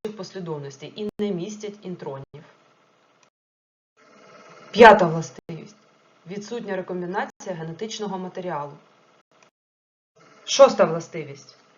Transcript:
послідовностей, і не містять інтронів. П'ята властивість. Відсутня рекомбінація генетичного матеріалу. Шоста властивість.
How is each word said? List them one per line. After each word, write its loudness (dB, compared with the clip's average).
послідовностей, -12
і -6
не -2
містять -8
інтронів. -12
П'ята 10
властивість. -8
Відсутня -6
рекомбінація -6
генетичного -8
матеріалу. -8
Шоста 8
властивість. -8